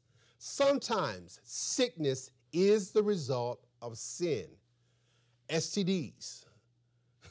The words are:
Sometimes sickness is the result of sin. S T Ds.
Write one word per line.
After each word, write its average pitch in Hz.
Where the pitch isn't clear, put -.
Sometimes 175
sickness 156
is 196
the 214
result 127
of 117
sin. 139
S 160
T 202
Ds. -